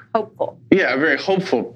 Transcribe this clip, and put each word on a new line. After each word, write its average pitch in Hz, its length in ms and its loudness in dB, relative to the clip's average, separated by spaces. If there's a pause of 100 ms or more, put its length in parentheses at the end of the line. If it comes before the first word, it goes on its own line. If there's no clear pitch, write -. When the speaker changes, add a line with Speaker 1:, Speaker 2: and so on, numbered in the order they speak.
(140)
Speaker 1:
Hopeful. - 440 -6 (140)
Speaker 2:
Yeah, 160 220 2
a 135 40 -2
very 175 200 0
hopeful, - 580 -2